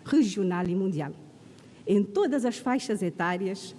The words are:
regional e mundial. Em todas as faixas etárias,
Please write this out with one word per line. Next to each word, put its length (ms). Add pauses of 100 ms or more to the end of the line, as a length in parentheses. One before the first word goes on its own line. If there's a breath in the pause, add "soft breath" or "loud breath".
regional 640
e 80
mundial. 380 (720 loud breath)
Em 160
todas 420
as 120
faixas 440
etárias, 760